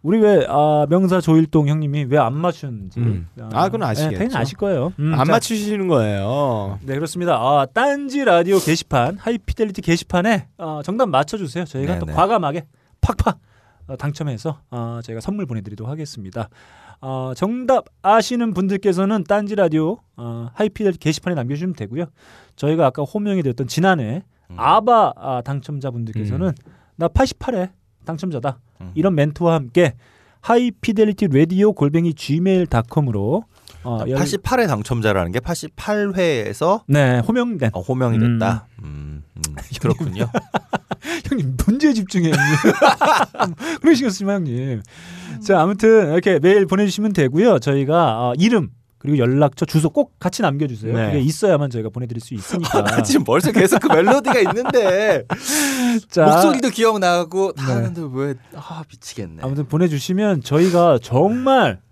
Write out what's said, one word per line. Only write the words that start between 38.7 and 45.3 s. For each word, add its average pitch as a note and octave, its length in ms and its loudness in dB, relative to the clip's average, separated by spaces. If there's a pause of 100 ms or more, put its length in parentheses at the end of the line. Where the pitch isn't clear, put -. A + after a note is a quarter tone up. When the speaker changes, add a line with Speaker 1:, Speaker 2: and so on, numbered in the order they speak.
Speaker 1:
음. G2+ 40 -16
Speaker 3:
음, D2 380 -14 (120)
음, E2+ 80 -12
Speaker 1:
<laughs> D2 160 -10
형님. - 220 -14
Speaker 3:
그렇군요. A#2 500 -4
Speaker 1:
<laughs> - 960 -8
형님, C#3 380 -2
문제에 C#4+ 280 2
집중해, F#3 380 -2
형님. C#3+ 120 2 (1200)
<laughs> D#4+ 180 -6
그러시겠지만, G3+ 640 0
형님. B2 340 -6 (600)